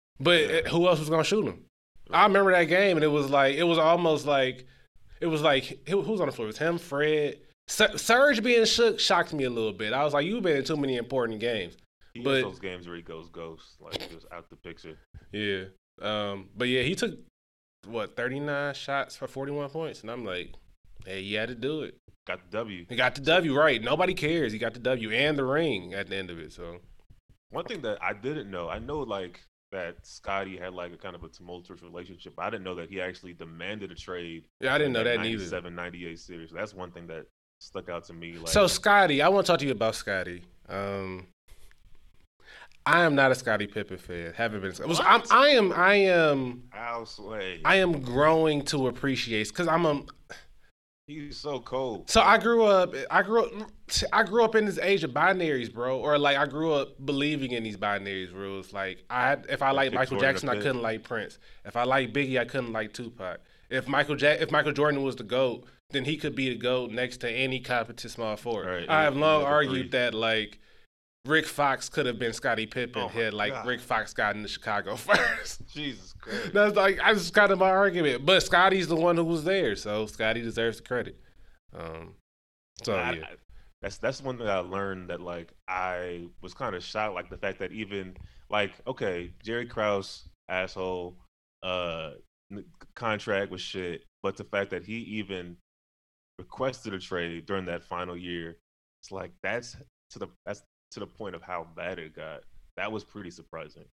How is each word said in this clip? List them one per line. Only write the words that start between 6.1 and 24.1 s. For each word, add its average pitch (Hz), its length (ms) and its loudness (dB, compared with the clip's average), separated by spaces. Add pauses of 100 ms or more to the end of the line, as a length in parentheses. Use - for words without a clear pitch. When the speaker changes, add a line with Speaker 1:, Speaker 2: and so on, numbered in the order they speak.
Speaker 1:
was 190 100 0
on 151 60 2
the 131 60 -4
floor? 117 140 -6
It - 20 -4
was 107 100 -10
him, 165 180 0
Fred. 151 640 0 (280)
Ser-, 214 300 2
Serge 247 460 6
being 233 220 6
shook 226 340 4
shocked 175 340 2
me 139 100 0
a 127 60 0
little 113 240 -2
bit. 107 180 -4
I 135 140 2
was 143 80 0
like, 143 120 2
"You've 220 180 -2
been 160 140 4
in 135 60 0
too 156 140 -2
many 139 180 0
important 117 460 -2
games." 107 340 -2 (380)
Speaker 2:
He - 100 -14
Speaker 1:
But 135 120 2
Speaker 2:
has 131 80 2
those 95 160 -6
games 90 280 -10
where 87 80 -12
he 85 80 -12
goes 82 260 -14
ghost, 82 520 -16
like, 82 280 -12
just 82 220 -20
out 87 180 -16
the - 60 -20
picture. 82 420 -18 (360)
Speaker 1:
Yeah. 101 320 -4 (360)
Um, 101 540 -6
but 120 140 -2
yeah, 127 140 2
he 160 120 0
took, 190 240 -4 (680)
what, 107 300 -8
thirty-nine 143 580 -4
shots 139 440 -6
for 135 100 -10
forty-one 143 420 -8
points, 151 320 -8
and 107 80 -12
I'm 120 140 -8
like, 90 300 -8 (520)
"Hey, 95 180 -8
he 101 100 -6
had 110 160 -2
to 127 60 -10
do 143 260 -4
it." - 160 -10 (280)
Speaker 2:
Got 90 140 -6 (100)
the 104 80 -6
W. 101 300 -6
Speaker 1:
He 120 80 -10
got 127 200 2
the 143 60 -10
W, 160 320 4
right. 139 280 4
Nobody 160 320 2